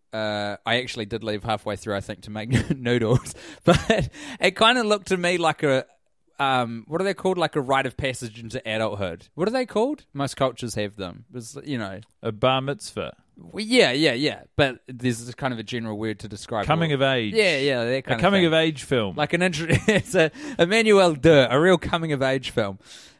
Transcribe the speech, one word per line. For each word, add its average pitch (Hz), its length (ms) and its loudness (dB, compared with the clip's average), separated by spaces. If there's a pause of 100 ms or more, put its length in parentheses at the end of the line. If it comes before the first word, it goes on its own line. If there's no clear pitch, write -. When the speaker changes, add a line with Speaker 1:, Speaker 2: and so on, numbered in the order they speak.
(140)
Speaker 1:
uh, 104 520 -4
I 117 140 2
actually 120 280 -6
did 110 160 -6
leave 107 200 -4
halfway 107 320 -4
through, 104 200 -4
I 98 60 -2
think, - 200 -12
to - 100 -16
make 107 180 -8 (200)
<laughs> 139 80 -2
noodles. 120 560 0 (300)
But 175 460 4 (300)
it 185 180 2
kinda 233 260 4
looked 208 240 0
to 190 100 0
me 175 220 0
like 160 240 0
a, 131 220 2 (520)
um, 123 500 -2
what 160 140 -4
are - 20 -2
they 196 120 -2
called? 185 240 -2
Like 160 160 -2
a 151 60 0
rite 135 260 2
of - 100 -12
passage 120 420 -6
into 113 300 -10
adulthood. 101 680 -4
What 170 120 -2
are 220 40 -2
they 254 140 -2
called? 254 480 -2
Most 139 220 -4
cultures 123 400 -2
have 104 220 -4
them. 95 360 -10
It's, 123 300 -14
you 143 160 -6
know. 98 220 -8 (200)
Speaker 2:
A 113 120 -4
bar 131 280 2
mitzvah. 117 520 -8 (240)
Speaker 1:
Well, - 280 -12
yeah, 214 260 4
yeah, 143 220 2
yeah. 123 280 -2 (140)
But 135 320 0
there's 120 380 -2
this 120 80 -12
kind 135 200 -4
of 113 60 -8
a 113 40 -8
general 113 340 -6
word 110 220 -4
to 110 80 -12
describe 104 400 -6
Speaker 2:
Coming 160 240 2
Speaker 1:
what 143 40 0
Speaker 2:
of 131 60 0
age. 127 320 0
Speaker 1:
Yeah, 196 240 2
yeah, 131 280 0
that 131 180 -2
kind 131 100 -2
Speaker 2:
A - 40 -2
Speaker 1:
of 113 40 -4
Speaker 2:
coming 196 200 4
Speaker 1:
thing. 170 60 6
Speaker 2:
of 156 60 2
age 160 300 2
film. 110 320 0
Speaker 1:
Like 147 180 -2
an 170 80 2
intro-, 165 280 -2
<laughs> - 180 0
it's 208 260 -2
a 160 160 4 (300)
Emmanuel 190 560 4
de, 135 360 6
a 131 80 4
real 175 200 4
coming 165 320 -4
of 135 100 -2
age 135 300 -2
film. 98 260 -2 (420)